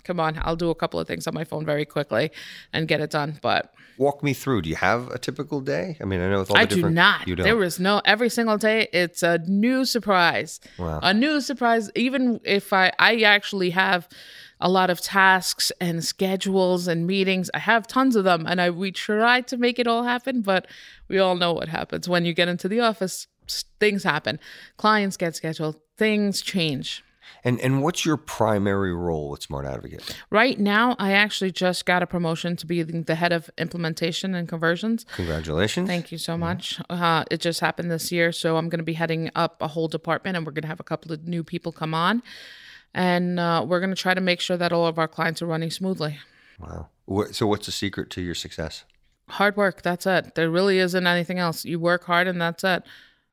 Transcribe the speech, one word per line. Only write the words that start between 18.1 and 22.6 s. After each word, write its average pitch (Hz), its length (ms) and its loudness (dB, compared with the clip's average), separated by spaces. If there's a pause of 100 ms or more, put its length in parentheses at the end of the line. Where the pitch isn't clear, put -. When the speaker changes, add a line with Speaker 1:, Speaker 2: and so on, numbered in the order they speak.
Speaker 1:
of 196 80 4
them, 170 220 4
and 180 140 0
I, 175 80 4
we 180 240 -2
try 226 480 2
to 254 160 -8
make 240 220 2
it 247 80 2
all 233 160 2
happen, 247 400 -2
but 190 240 0 (420)
we 190 100 0
all 185 160 4
know 175 200 2
what - 140 -4
happens. - 380 -4
When 175 200 2
you 170 80 0
get 175 140 4
into 180 200 -4